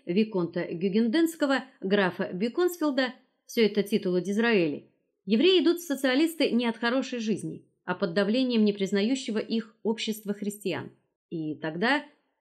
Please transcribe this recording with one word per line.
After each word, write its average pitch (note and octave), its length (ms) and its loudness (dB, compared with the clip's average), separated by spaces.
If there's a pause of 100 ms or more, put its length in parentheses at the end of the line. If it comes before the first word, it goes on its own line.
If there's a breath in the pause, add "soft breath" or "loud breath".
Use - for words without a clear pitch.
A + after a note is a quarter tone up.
виконта F3+ 680 0
Гюгенденского, A#3 920 0 (160)
графа F#3+ 520 0
Беконсфилда, B3+ 800 0 (340)
все A3+ 200 2
это G#3 160 0
титулы F#3+ 400 0
Дизраэли, G3 680 0 (360)
евреи D4 380 4
идут E4+ 160 4
в - 80 -12
социалисты C#4+ 640 2
не A#3+ 160 2
от A3+ 100 -2
хорошей A#3+ 440 -2
жизни, E3 440 -4 (200)
а F3+ 100 -4
под F3 200 -2
давлением A3 500 2
непризнающего G3+ 720 0
их - 460 -4
общества G#3+ 500 -4
христиан. G3 560 -6 (400)
И D#3 240 -6
тогда G3 500 -2 (360)